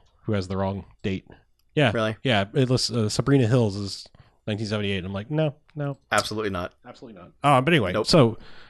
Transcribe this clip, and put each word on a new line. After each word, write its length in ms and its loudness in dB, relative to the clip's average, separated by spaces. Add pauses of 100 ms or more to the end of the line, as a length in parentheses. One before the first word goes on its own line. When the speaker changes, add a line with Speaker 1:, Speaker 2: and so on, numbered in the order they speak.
(240)
Speaker 1:
who 100 -4
has 140 -2
the 100 -4
wrong 260 -4 (180)
date. 240 -6 (480)
Yeah. 200 2
Speaker 2:
Really? 280 -2
Speaker 1:
Yeah. 300 2
It 160 2
was, 220 0
uh, 180 0
Sabrina 380 2
Hills 300 2
is 300 -10 (400)
nineteen 200 -4
seventy-eight. 320 -2
And 80 -8
I'm 80 -8
like, 160 -8
"No, 240 -2 (200)
no." 220 -8 (160)
Speaker 2:
Absolutely 380 -2
not. 220 -6 (140)
Speaker 1:
Absolutely 340 -20
not. 100 -20 (120)
Uh, 180 6
but 120 0
anyway, 200 2
Speaker 2:
Nope. 140 0
Speaker 1:
so, 300 6 (340)